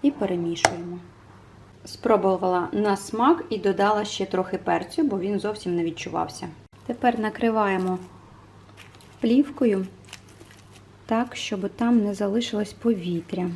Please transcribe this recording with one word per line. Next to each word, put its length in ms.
І 100
перемішуємо. 880
Спробувала 840
на 260
смак 520
і 80
додала 480
ще 200
трохи 320
перцю, 460
бо 160
він 200
зовсім 360
не 80
відчувався. 640
Тепер 340
накриваємо 800
плівкою 600
так, 300
щоб 340
там 340
не 100
залишилось 600
повітря 840